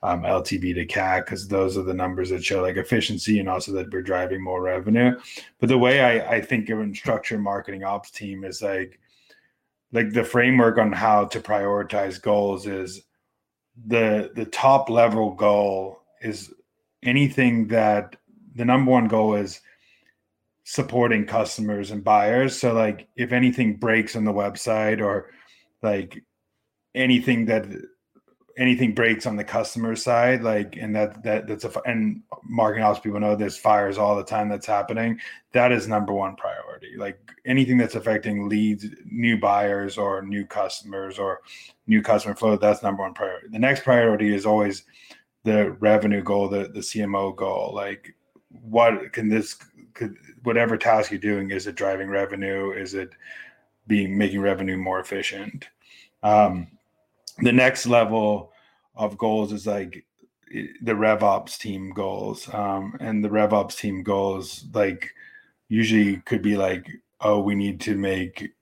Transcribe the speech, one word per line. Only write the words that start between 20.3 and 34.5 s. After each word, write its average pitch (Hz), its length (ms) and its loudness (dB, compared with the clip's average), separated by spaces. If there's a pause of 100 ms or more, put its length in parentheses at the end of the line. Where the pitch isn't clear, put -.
supporting 120 640 0
customers 104 680 -4
and 101 120 -8
buyers. 107 540 4
So, 120 160 2
like, 110 340 0 (100)
if 123 160 -2
anything 123 420 4
breaks 113 400 0
on 110 80 -2
the 107 100 0
website 107 720 -2
or, 101 280 -2 (500)
like, 101 400 -4 (720)
anything 123 520 4
that, 110 200 0 (920)
anything 123 360 2
breaks 113 320 2
on 110 120 -4
the 104 80 -6
customer 113 500 -4
side, 120 480 2
like, 107 320 -2
and 107 180 -6
that, 107 300 -4
that, 107 240 -2
that's 107 160 -8
a 117 60 -6
f-, - 160 -8
and 110 360 -2 (220)
marketing 113 400 0
ops 104 160 2
people 104 200 -4
know 104 140 2
there's 104 240 -4
fires 101 400 2
all 104 200 2
the 98 60 -6
time 107 260 -4
that's 104 160 -6